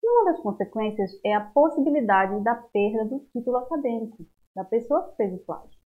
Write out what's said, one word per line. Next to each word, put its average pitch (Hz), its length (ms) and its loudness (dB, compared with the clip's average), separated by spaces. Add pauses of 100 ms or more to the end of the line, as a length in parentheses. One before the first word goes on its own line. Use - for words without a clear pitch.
E 453 80 2
uma 466 220 6
das 320 80 0
consequências 208 720 -4 (140)
é 208 100 2
a 208 60 2
possibilidade 226 1000 2
da 233 140 0
perda 220 480 -2
do 269 160 -6 (140)
título 247 240 -2
acadêmico 240 680 -4 (300)
da 190 80 -8
pessoa 233 460 -2
que - 80 -20
fez 196 160 0
o 185 60 -8
plágio. - 380 -14 (120)